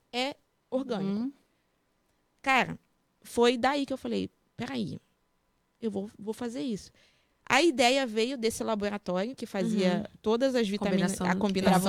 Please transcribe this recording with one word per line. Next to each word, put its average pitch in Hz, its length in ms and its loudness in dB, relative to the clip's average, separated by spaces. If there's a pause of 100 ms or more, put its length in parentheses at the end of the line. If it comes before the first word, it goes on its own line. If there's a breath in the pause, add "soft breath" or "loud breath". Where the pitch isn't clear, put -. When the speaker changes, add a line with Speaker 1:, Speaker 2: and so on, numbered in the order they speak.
(120)
Speaker 1:
é 262 240 -4 (360)
orgânico. 220 500 -4
Speaker 2:
Uhum. 269 120 -6 (1080)
Speaker 1:
Cara, 226 360 2 (440)
foi 247 360 2
daí 269 280 0
que - 80 -6
eu 254 40 -8
falei, 202 320 -4 (280)
"Peraí, 240 420 -8 (800)
eu 226 120 -4
vou, 196 260 -6
vou 214 160 -8
fazer 247 300 -8
isso." 226 280 -6 (540 soft breath)
A 262 160 4
ideia 269 460 4
veio 226 300 -2
desse 226 260 -2
laboratório 208 720 -2
que - 100 -10
fazia 190 540 0 (100)
Speaker 3:
Uhum. - 120 -20
Speaker 1:
todas 240 340 2
as 233 120 2
vitaminas, 190 440 0
Speaker 3:
Combinação 185 180 -2
Speaker 1:
a 180 40 2
Speaker 3:
do 190 60 -2
Speaker 1:
combinação 190 500 4